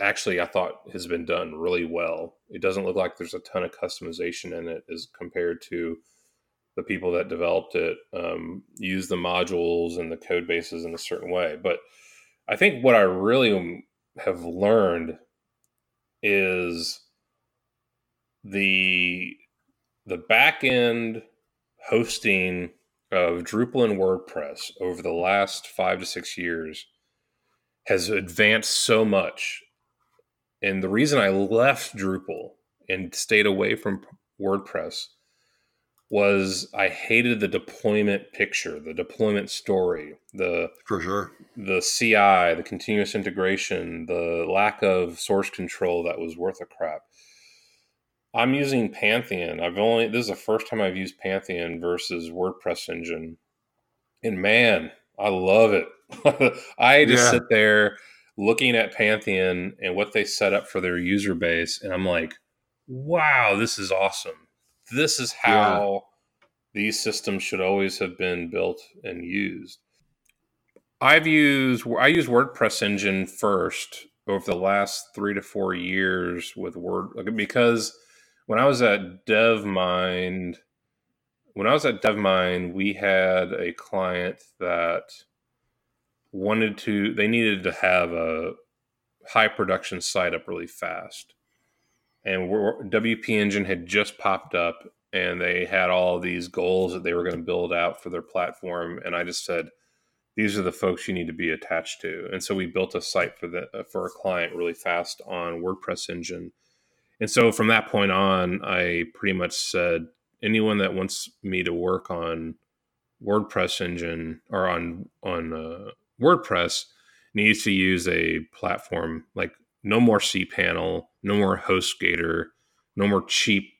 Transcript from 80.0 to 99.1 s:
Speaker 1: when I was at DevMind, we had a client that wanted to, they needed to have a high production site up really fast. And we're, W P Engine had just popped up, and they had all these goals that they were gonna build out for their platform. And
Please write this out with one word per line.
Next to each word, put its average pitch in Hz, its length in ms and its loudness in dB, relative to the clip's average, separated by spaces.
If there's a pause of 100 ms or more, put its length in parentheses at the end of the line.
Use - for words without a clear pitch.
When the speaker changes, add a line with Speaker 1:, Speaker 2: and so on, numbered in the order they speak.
Speaker 1:
when 101 140 -2
I 131 80 4
was 147 100 2
at 120 160 0
DevMind, 92 720 2
we 98 220 -2
had 92 580 2
a 87 220 -4
client 92 680 -4 (160)
that 85 540 -2 (1200)
wanted 104 460 -2
to, 104 340 -2
they 107 160 0
needed 110 360 2
to 90 80 0
have 90 420 2
a 82 400 -4 (720)
high 113 220 4
production 92 520 -4
site 90 320 -2
up 82 160 -6
really 87 180 -8
fast. - 680 -12 (920)
And 92 260 -2
we're, 104 320 0
W 110 340 0
P 110 220 -2
Engine 101 260 2
had 87 220 -4
just 101 320 0
popped - 360 -2
up, 85 380 -2 (200)
and 90 280 -2
they 90 240 0
had 92 240 2
all 90 300 2
these 87 300 -6
goals 92 440 0
that 90 100 -8
they 85 120 -2
were 87 80 0
gonna 87 160 -4
build 87 340 -4
out 85 300 -2
for 90 80 -12
their 87 120 -6
platform. 87 800 -6
And 87 140 -6